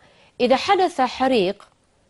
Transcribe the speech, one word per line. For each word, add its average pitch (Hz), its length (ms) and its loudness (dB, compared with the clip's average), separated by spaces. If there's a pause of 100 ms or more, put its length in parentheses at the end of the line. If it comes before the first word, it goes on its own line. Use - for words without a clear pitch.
(400)
إذا 247 160 2
حدث 370 440 0
حريق، 247 680 -2 (420)